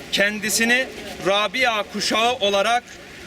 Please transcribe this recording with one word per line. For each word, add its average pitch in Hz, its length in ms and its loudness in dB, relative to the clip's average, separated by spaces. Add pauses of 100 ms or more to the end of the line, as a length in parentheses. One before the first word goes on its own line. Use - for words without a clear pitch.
(120)
kendisini 220 720 2 (400)
Rabia 214 560 2
kuşağı 220 500 0
olarak 202 520 2 (420)